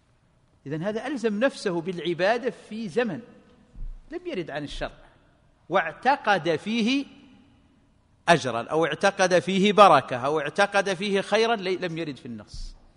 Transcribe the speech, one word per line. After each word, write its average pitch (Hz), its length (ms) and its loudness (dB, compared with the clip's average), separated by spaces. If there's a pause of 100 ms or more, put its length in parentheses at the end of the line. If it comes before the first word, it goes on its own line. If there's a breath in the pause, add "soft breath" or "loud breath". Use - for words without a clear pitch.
(640)
إذن 151 180 -8
هذا 214 240 -6
ألزم 220 320 -4
نفسه 214 420 -2
بالعبادة 180 680 -2
في 220 400 -12
زمن 185 320 -2 (880)
لم 359 160 -12
يرد 185 220 -6
عن 151 140 -8
الشرع، 143 340 -10 (720)
واعتقد 170 840 0
فيه 240 500 0 (1200)
أجرا 123 320 2
أو 156 240 0
اعتقد 185 540 2
فيه 190 340 2
بركة 165 440 8
أو 147 220 -2
اعتقد 196 540 0
فيه 196 280 -2
خيرا 226 340 2
لي-، 190 220 -4
لم 175 200 -6
يرد 151 200 -8
في - 80 -20
النص، 110 500 -12 (220)